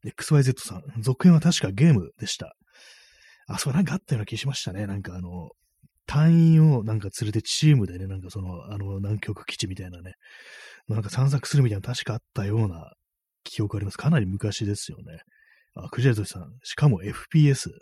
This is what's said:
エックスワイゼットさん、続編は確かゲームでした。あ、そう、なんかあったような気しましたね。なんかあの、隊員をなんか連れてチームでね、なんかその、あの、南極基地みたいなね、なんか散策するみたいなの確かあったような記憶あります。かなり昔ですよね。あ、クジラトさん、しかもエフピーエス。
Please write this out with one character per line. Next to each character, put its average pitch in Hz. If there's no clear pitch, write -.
エ -
ッ -
ク -
ス -
ワ 143
イ -
ゼ 127
ッ -
ト -
さ -
ん、 -
続 131
編 180
は 156
確 -
か 95
ゲ 139
ー 143
ム 92
で 104
し -
た。 -
あ、 95
そ 143
う、 -
な 160
ん 190
か -
あ -
っ -
た -
よ 110
う -
な 104
気 113
し 120
ま 135
し -
た 95
ね。 101
な 98
ん 98
か 90
あ 90
の、 87
隊 160
員 160
を 117
な 110
ん 110
か 98
連 107
れ 107
て 110
チ -
ー -
ム 101
で 87
ね、 95
な 95
ん 92
か 92
そ 104
の、 92
あ 101
の、 98
南 101
極 -
基 -
地 -
み 95
た 95
い 90
な 87
ね、 90
な 110
ん -
か 101
散 135
策 139
す -
る 135
み 117
た 101
い 95
な -
の 120
確 -
か 113
あ -
っ -
た 101
よ 110
う -
な 82
記 -
憶 104
あ -
り 101
ま 101
す。 -
か 147
な 160
り 98
昔 98
で 101
す -
よ -
ね。 80
あ、 -
ク 120
ジ 135
ラ 120
ト 104
さ -
ん、 71
し -
か 147
も 98
エ 104
フ -
ピ 151
ー -
エ 135
ス。 -